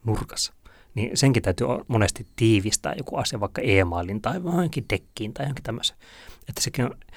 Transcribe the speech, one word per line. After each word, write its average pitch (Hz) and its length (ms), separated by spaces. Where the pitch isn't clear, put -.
nurkassa. - 500
Niin - 220
senkin - 260
täytyy 98 240
o-, - 200
monesti 107 480
tiivistää 107 640
joku - 180
asia 117 240
vaikka 101 220
e-mailin 95 600
tai - 140
johonkin 175 540
dekkiin - 440
tai - 120
johonkin 135 180
tämmöiseen. - 360
Että - 120
sekin - 240
on, 127 60